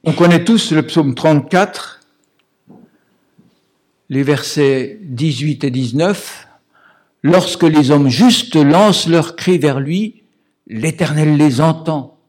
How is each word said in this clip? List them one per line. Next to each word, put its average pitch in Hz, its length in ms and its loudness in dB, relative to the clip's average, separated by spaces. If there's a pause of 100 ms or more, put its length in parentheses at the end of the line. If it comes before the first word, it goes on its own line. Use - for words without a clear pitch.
On 156 100 -2
connaît 175 300 2
tous 220 280 0
le 156 120 2
psaume 139 320 -2
trente-quatre, 160 840 -2 (2000)
les 135 140 -2
versets 135 760 -2
dix-huit 147 640 -6
et 139 80 -4
dix-neuf. « 135 760 -4 (760)
Lorsque 175 400 0
les 151 280 2
hommes 143 180 4
justes 151 460 2
lancent 165 520 4
leurs 165 280 0
cris 180 220 -2
vers 135 220 0
lui, 180 440 -6 (440)
l'Éternel 151 680 -2
les 143 240 2
entend. 160 580 -2 (120)